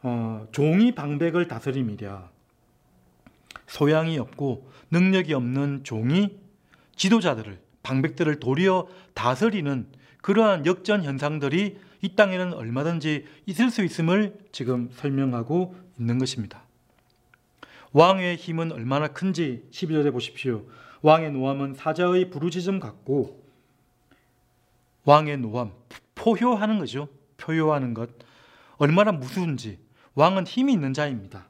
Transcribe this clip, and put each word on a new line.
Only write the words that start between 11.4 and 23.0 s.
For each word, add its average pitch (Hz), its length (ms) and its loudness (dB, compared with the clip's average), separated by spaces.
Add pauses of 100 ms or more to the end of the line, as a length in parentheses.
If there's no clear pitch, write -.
이 185 160 -4
땅에는 185 380 2
얼마든지 147 720 -4 (180)
있을 214 240 2
수 226 160 0
있음을 180 540 0 (120)
지금 123 440 -2
설명하고 139 840 -2 (220)
있는 120 200 0
것입니다. 127 440 -4 (1300)
왕의 180 440 6
힘은 165 360 -6
얼마나 135 360 -2
큰지 151 640 -4
십이 156 220 -6
절에 147 180 2
보십시오. 120 540 -6 (380)
왕의 156 300 4
노함은 139 420 -4
사자의 180 560 0
부르짖음 175 500 -2
같고, 135 640 -4 (1600)